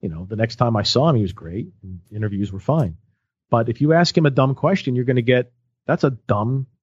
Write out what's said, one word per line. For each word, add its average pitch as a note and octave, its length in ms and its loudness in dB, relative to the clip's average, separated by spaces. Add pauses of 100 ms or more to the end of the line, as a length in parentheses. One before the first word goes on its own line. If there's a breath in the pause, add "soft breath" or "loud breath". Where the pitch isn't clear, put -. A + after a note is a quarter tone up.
you F#2+ 80 -6
know, D#2+ 180 -12
the G#2+ 80 -8
next A2+ 200 -2
time A#2 200 2
I G#2 60 0
saw A#2+ 260 2
him, D3 80 4
he A2 60 2
was F#2 100 -2
great, F#2+ 360 -10 (140)
and F#2 180 -14 (120)
interviews G2+ 400 -4
were F#2+ 80 -12
fine. C3 380 0 (500)
But A#2 200 2
if A2+ 120 -4
you D3 120 4
ask E3+ 240 4
him D#3+ 100 4
a C#3+ 40 4
dumb C3+ 240 2
question, D3+ 400 -2
you're B2 100 -2
gonna B2 180 0
get, B2 300 0 (320)
"That's D#3 200 -2
a C#3+ 60 2
dumb A#2+ 580 -2 (140)